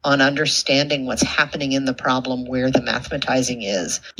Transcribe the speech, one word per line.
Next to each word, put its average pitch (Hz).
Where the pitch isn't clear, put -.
on 139
understanding 139
what's 117
happening 143
in 135
the 131
problem, 127
where 127
the 131
mathematizing 127
is, -